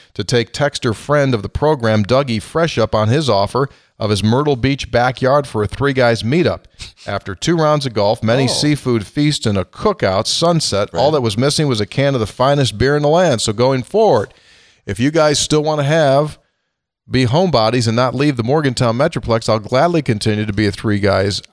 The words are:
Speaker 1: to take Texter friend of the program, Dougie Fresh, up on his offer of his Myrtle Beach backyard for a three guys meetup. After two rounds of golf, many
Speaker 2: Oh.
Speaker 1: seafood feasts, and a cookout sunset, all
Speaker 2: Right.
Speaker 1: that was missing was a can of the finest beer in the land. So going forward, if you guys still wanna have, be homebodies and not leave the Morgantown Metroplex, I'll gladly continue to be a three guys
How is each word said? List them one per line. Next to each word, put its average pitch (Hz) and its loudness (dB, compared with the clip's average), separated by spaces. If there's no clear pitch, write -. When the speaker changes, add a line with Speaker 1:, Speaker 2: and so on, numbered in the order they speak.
Speaker 1:
to - -8
take 117 -2
Texter 117 -2
friend 143 0
of 107 0
the 95 -6
program, 117 0
Dougie 120 0
Fresh, 160 -2
up 110 0
on 107 2
his 139 0
offer 107 0
of 107 -2
his 101 -2
Myrtle 131 2
Beach 131 -4
backyard 131 2
for 107 -4
a 104 0
three 139 -2
guys 120 2
meetup. 117 0
After 101 -8
two 165 -2
rounds 151 0
of 117 -8
golf, 104 0
many 117 2
Speaker 2:
Oh. 127 2
Speaker 1:
seafood 127 0
feasts, 147 -2
and 104 0
a 92 -2
cookout 110 -2
sunset, 156 0
all 117 2
Speaker 2:
Right. 151 2
Speaker 1:
that 151 2
was 107 -2
missing 143 0
was 113 0
a 104 -2
can 139 0
of 127 0
the 107 -2
finest 135 0
beer 135 2
in 147 -2
the 147 2
land. 156 2
So 110 -2
going 127 0
forward, 170 0
if 101 -6
you 135 2
guys 151 2
still 151 0
wanna 151 -2
have, 147 2
be 127 2
homebodies 123 2
and 113 0
not 123 0
leave 143 0
the 117 -2
Morgantown 123 0
Metroplex, 120 -2
I'll 110 2
gladly 147 0
continue 107 -2
to 104 -6
be 104 0
a 101 0
three 104 -2
guys 98 0